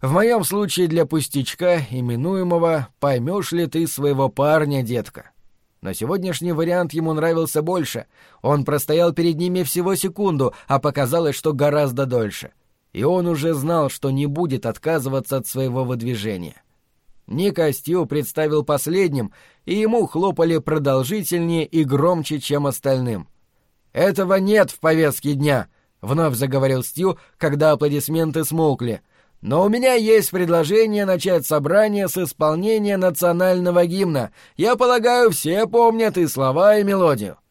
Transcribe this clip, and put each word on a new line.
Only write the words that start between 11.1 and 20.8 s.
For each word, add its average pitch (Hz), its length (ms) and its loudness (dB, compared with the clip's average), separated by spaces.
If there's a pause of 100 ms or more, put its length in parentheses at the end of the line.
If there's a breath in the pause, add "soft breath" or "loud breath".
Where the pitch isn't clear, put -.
что 156 160 -2
гораздо 143 540 0
дольше. 117 440 -4 (420)
И 107 120 -4
он 175 240 0
уже 160 260 0
знал, 156 340 0
что - 220 -4
не 139 160 0
будет 143 400 -4
отказываться 135 680 -2
от 123 100 -4
своего 131 380 -4
выдвижения. 110 760 -6 (680)
Ника 165 440 0
Стью 165 340 -2
представил 151 580 -2
последним, 147 680 -2 (320 soft breath)
и 185 120 -2
ему 220 300 2
хлопали 170 520 0
продолжительнее 156 1040 0